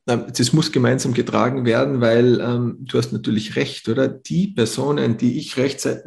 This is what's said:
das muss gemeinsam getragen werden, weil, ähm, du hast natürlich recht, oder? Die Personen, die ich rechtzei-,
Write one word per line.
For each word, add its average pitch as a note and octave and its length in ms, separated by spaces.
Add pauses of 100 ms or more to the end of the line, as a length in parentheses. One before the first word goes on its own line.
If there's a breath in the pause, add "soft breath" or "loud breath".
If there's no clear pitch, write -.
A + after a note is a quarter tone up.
das B2 480
muss D#3 180
gemeinsam B2+ 420
getragen A#2+ 520
werden, C3 340
weil, A#2 400
ähm, A#2+ 420
du B2+ 160
hast B2 140
natürlich A#2+ 440
recht, - 340
oder? B2+ 180
Die E3+ 400
Personen, C3+ 720
die A#2+ 200
ich D3 200
rechtzei-, C3+ 500